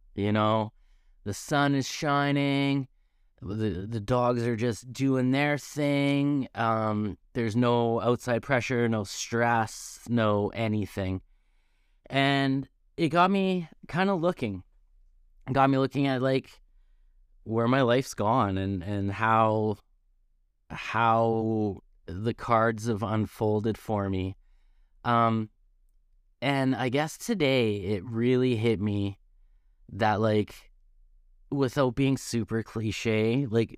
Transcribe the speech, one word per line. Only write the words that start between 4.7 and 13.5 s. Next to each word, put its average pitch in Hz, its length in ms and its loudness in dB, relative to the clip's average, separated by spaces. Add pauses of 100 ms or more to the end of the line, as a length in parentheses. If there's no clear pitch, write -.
doing 131 380 0
their 143 300 0
thing, 143 960 0
um, 107 600 -2 (180)
there's 113 220 -2
no 120 460 2
outside 120 400 0
pressure, 120 480 0
no 110 140 0
stress, 117 960 -2 (100)
no 104 460 2
anything. 98 680 -2 (880)
And 139 580 0 (300)
it 160 120 0
got 175 200 4
me 190 400 0 (180)